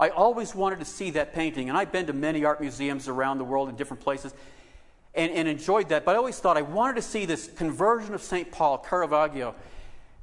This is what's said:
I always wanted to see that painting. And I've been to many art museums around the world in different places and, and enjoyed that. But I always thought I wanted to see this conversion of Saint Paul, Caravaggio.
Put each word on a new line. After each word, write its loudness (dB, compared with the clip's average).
I 6
always 2
wanted 0
to -6
see -6
that -2
painting. -2
And 0
I've -2
been 0
to -4
many 0
art 2
museums -4
around 0
the -4
world 0
in -10
different -8
places -4
and, 2
and 0
enjoyed 2
that. 2
But 6
I 4
always -2
thought 6
I 4
wanted 0
to -2
see -4
this -2
conversion 0
of -6
Saint -4
Paul, 2
Caravaggio. 0